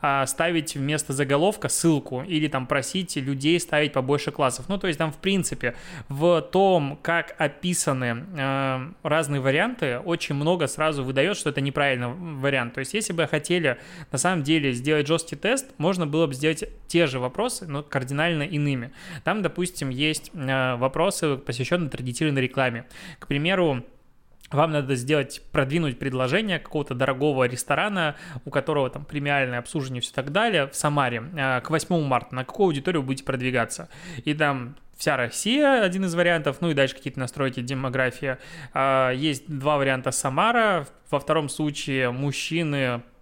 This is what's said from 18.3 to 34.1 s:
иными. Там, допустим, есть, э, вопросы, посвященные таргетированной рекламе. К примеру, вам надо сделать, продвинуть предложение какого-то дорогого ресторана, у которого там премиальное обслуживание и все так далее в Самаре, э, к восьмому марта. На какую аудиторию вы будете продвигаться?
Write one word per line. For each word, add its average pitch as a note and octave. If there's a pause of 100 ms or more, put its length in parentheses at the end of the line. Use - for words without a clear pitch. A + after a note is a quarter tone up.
иными. C#3+ (320)
Там, G3+
допустим, F3
есть, D3+
э, C3
вопросы, D3+
посвященные C3
таргетированной C3
рекламе. B2+ (320)
К -
примеру, D3+ (680)
вам D#3
надо C#3
сделать, C#3 (100)
продвинуть C#3+
предложение C#3
какого-то C#3+
дорогого C3
ресторана, D3+ (280)
у D3
которого C#3+
там C#3+
премиальное C#3
обслуживание C3
и -
все -
так C#3
далее G3
в -
Самаре, C3 (140)
э, C3
к -
восьмому D#3+
марта. -
На B2+
какую -
аудиторию D#3
вы C3
будете C3+
продвигаться? B2+ (360)